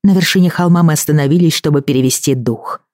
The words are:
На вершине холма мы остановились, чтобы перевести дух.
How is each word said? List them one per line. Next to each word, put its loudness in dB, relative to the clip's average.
На 4
вершине 2
холма 2
мы 4
остановились, 0
чтобы -2
перевести -2
дух. -6